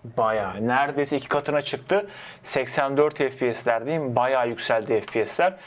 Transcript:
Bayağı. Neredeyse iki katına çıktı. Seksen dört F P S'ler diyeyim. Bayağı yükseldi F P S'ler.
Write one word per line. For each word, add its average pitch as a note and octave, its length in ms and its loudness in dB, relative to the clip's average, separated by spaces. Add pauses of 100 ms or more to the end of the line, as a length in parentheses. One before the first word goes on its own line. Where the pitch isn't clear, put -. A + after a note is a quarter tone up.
Bayağı. A2 640 -2
Neredeyse C#3+ 500 0
iki - 120 -6
katına C#3+ 320 0
çıktı. G3 460 0 (340)
Seksen C#3 560 0
dört D3+ 200 4
F C3+ 120 2
P B2 240 0
S'ler A2+ 320 0
diyeyim. C#3+ 300 -2
Bayağı B2 320 2
yükseldi A2+ 540 0
F - 120 -12
P A2 120 2
S'ler. F#3 420 0